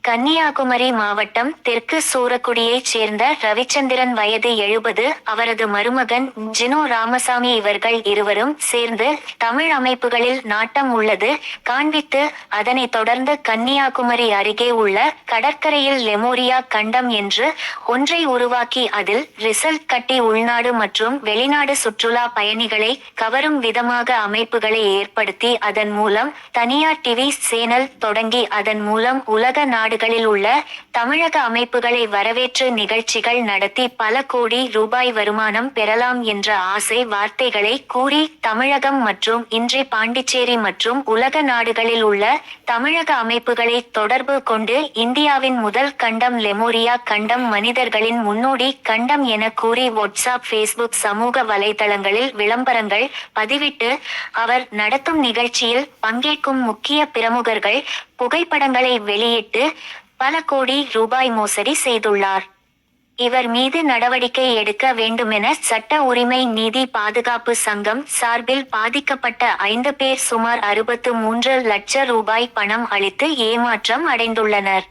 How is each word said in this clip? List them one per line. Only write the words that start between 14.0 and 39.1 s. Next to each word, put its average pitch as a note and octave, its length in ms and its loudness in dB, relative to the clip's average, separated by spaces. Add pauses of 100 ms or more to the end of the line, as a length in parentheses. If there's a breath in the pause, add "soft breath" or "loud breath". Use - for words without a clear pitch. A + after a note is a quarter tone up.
அருகே G#3+ 320 0
உள்ள A3 340 2 (280)
கடற்கரையில் C#4 760 0
லெமோரியா B3 500 2 (100)
கண்டம் A3+ 400 0 (120)
என்று G3+ 260 0 (400 loud breath)
ஒன்றை C#4+ 380 0
உருவாக்கி B3 640 0
அதில் G#3 360 0 (200)
ரிசல்ட் D4+ 420 0
கட்டி B3+ 320 0
உள்நாடு A#3 540 2
மற்றும் A3+ 440 0 (120)
வெளிநாடு C#4 480 2
சுற்றுலா A#3 500 0
பயணிகளை A3 680 -2 (220 loud breath)
கவரும் C#4 460 0
விதமாக A#3+ 680 0
அமைப்புகளை A3 560 0 (160)
ஏற்படுத்தி G#3 540 -2 (180)
அதன் G#3 300 -2
மூலம் A3 320 2 (260 loud breath)
தனியார் D4+ 500 2
டிவி A#3+ 200 0 (200)
சேனல் A#3 400 2 (180)
தொடங்கி A3 380 0 (160)
அதன் G#3+ 300 -2
மூலம் B3 320 2 (140)
உலக B3+ 280 2
நாடுகளில் A3+ 260 0 (400)
உள்ள G3+ 160 2 (500 loud breath)
தமிழக D#4 400 0 (120)
அமைப்புகளை A#3+ 520 0 (120)
வரவேற்று A#3+ 540 0 (120)
நிகழ்ச்சிகள் A3+ 720 0
நடத்தி G3 400 0
பல A#3 340 -2 (100)
கோடி A#3+ 280 0 (160)
ரூபாய் B3 360 2
வருமானம் G#3+ 600 0
பெறலாம் A#3+ 500 0
என்ற G#3 260 -2 (260)
ஆசை A3 300 -2
வார்த்தைகளை G#3+ 680 0 (220)
கூறி C#4 260 2 (260)
தமிழகம் C4+ 600 2
மற்றும் G#3+ 360 0 (160)